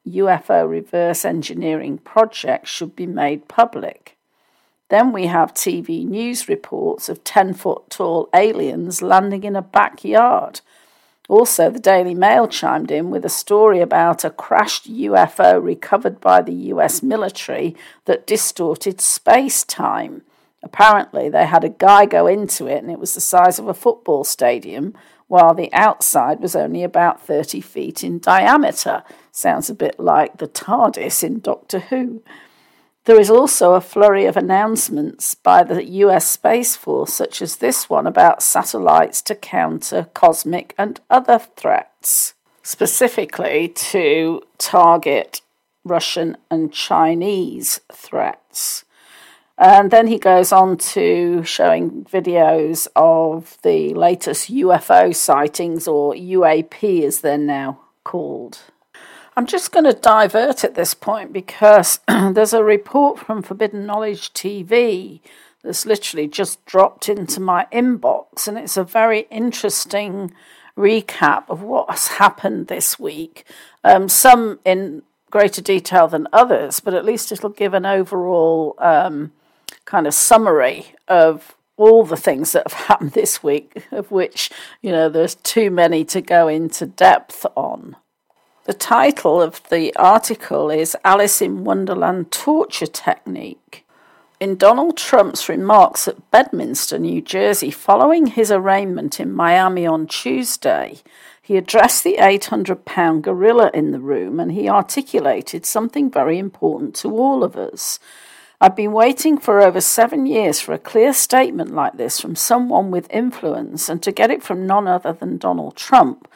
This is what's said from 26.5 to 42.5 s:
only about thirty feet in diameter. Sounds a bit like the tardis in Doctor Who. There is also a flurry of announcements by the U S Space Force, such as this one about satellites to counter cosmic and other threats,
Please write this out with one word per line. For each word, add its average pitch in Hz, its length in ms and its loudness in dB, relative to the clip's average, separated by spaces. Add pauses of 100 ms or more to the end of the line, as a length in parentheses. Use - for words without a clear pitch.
only 165 280 -4
about 175 400 0
thirty 156 400 -4
feet - 420 -12
in 170 140 -6
diameter. 196 840 0 (300)
Sounds - 380 -4
a - 40 -10
bit - 240 -6
like 160 380 0
the 156 100 -10
tardis - 760 -2
in 196 180 -6
Doctor - 380 -8
Who. 247 440 -8 (840)
There 226 140 10
is 196 80 4
also 226 460 4
a 185 80 2
flurry 202 420 4
of 185 100 0
announcements 190 1000 -2
by 180 280 2
the 165 220 -2
U 196 260 2
S 185 160 2
Space - 480 0
Force, 147 380 -6
such - 300 -8
as 165 140 -10
this - 340 -4
one - 160 0
about 170 360 4
satellites - 800 0
to - 120 -8
counter 165 800 -6
cosmic 165 640 0
and 208 200 -6 (120)
other 247 280 4
threats, - 920 -4 (300)